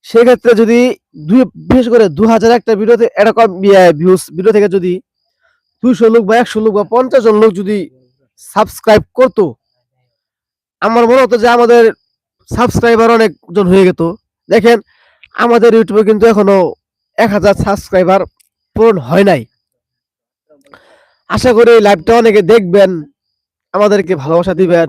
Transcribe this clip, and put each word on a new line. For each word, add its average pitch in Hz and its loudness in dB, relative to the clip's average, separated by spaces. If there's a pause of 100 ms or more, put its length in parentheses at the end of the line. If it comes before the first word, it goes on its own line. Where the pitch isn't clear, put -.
সেক্ষেত্রে 233 2 (100)
যদি 226 2 (480)
দুই, 233 2 (280)
বিশেষ 247 0
করে 226 4 (120)
দু 190 -2 (100)
হাজার 226 0
একটা 226 -2
ভিডিওতে 220 0 (160)
এরকম, 220 2 (160)
ইয়ে, 196 4 (160)
ভিউজ 180 0 (140)
ভিডিও 190 -2
থেকে 208 2
যদি 180 -4 (920)
দুইশো 233 0
লোক 233 2
বা 220 0
একশো 233 -4
লোক 220 -2
বা 208 -2 (100)
পঞ্চাশ 254 0
জন 214 0
লোক 220 2
যদি 208 -6 (760)
সাবস্ক্রাইব 208 -2 (160)
করতো, 247 0 (1400)
আমার 226 0
মনে 262 2
হতো 226 -2
যে 240 0
আমাদের 240 2 (680)
সাবস্ক্রাইবার 226 0
অনেকজন 196 -4
হয়ে 190 4
যেত। 180 -4 (480)
দেখেন, 226 2 (580)
আমাদের 233 0
YouTube-এ 214 0
কিন্তু 214 0
এখনো 202 0 (640)
এক 214 -2
হাজার 196 0 (100)
সাবস্ক্রাইবার 190 -2 (540)
পূরণ 220 0 (100)
হয় 180 0
নাই। 151 -2 (1900)
আশা 247 -2
করি 226 4
এই 226 4
লাইভটা 202 0
অনেকে 214 2 (100)
দেখবেন, 196 2 (840)
আমাদেরকে 196 -2 (100)
ভালোবাসা 170 -2
দিবেন। 170 0